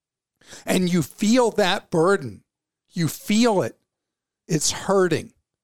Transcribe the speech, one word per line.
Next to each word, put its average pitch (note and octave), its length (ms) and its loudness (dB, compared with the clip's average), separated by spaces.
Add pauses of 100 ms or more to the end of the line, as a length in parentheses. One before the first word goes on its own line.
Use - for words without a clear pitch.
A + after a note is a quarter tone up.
(640)
And F#3 260 0
you F3 100 2
feel A3 500 0
that G3 400 -2
burden. D#3+ 540 0 (440)
You E3+ 180 -4
feel G#3+ 540 0
it. A2+ 160 -4 (720)
It's D#3 240 -2
hurting. F3+ 640 -2 (300)